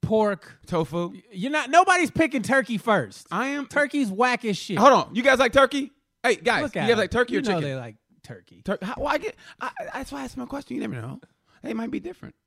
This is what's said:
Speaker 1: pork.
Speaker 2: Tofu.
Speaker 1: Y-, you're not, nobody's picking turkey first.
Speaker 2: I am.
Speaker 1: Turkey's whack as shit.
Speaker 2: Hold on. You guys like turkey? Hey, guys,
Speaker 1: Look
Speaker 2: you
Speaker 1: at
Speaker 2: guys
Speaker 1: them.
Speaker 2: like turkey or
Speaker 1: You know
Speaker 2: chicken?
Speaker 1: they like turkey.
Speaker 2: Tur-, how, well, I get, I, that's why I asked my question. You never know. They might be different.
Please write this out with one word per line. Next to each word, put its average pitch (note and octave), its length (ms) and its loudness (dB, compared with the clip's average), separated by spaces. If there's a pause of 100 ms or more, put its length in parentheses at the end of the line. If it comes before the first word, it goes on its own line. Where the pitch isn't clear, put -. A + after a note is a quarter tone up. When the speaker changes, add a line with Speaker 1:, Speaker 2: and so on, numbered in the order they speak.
Speaker 1:
pork. G#3 640 -2
Speaker 2:
Tofu. E3+ 440 -4
Speaker 1:
Y-, F#3 220 -18
you're G#3 200 -6
not, D4 180 -2
nobody's F4+ 420 4
picking C#4+ 300 0
turkey A#3 360 0
first. E3 540 0
Speaker 2:
I A3 180 -2
am. C#4+ 180 -6
Speaker 1:
Turkey's C#4+ 440 0
whack A#3+ 340 0
as G3+ 120 -2
shit. - 200 -6
Speaker 2:
Hold C#4 160 8
on. F3+ 220 0
You A#3+ 80 -2
guys C4 160 4
like B3+ 140 2
turkey? C4+ 380 2 (320)
Hey, A#3+ 120 2
guys, A3 280 -2
Speaker 1:
Look C#4 120 -6
Speaker 2:
you E3+ 60 -2
Speaker 1:
at - 20 0
Speaker 2:
guys - 60 0
Speaker 1:
them. A#3 100 4
Speaker 2:
like F#3 120 -2
turkey A#3+ 240 0
or - 40 2
Speaker 1:
You - 40 -2
know A#3 60 -2
Speaker 2:
chicken? E3+ 140 0
Speaker 1:
they C#3 120 -4
like A#2 200 -12 (280)
turkey. F#2+ 420 -20
Speaker 2:
Tur-, - 160 -2
how, G#3+ 160 -8
well, C#4+ 100 -4
I D4 100 0
get, A4 180 -6 (260)
I, - 100 -8 (220)
that's C4 180 -10
why C#4+ 100 -10
I - 40 -8
asked A#3+ 100 -12
my B3 100 -8
question. C4+ 300 -10
You C4+ 60 -4
never G#3 200 -6
know. A#2+ 200 -12 (420)
They - 100 -8
might A3+ 180 -6
be - 80 -6
different. - 360 -16 (120)